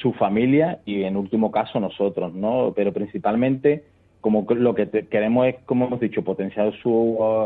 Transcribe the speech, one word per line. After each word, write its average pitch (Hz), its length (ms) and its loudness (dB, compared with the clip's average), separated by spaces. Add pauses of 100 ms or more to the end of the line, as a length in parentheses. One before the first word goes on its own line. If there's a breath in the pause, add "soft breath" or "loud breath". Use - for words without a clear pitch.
su 120 120 2
familia 131 720 2
y 101 180 -2
en 98 140 -2
último 107 340 0
caso 107 280 -2
nosotros, 92 540 -4
¿no? 113 420 -2
Pero 101 180 0
principalmente, 123 920 0 (380 soft breath)
como 107 240 2
que 117 100 2
lo 120 200 2
que 101 100 0
te-, 107 220 -2
queremos 117 400 2
es, 127 80 0 (100)
como 127 220 0
hemos 120 120 -6
dicho, 107 240 -2
potenciar 98 480 -2 (100)
su, 120 100 -2
uh, 113 320 2 (220)